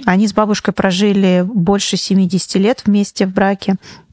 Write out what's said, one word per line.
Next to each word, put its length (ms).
Они 240
с 60
бабушкой 400
прожили 720
больше 500
семидесяти 600
лет 260
вместе 420
в 60
браке. 440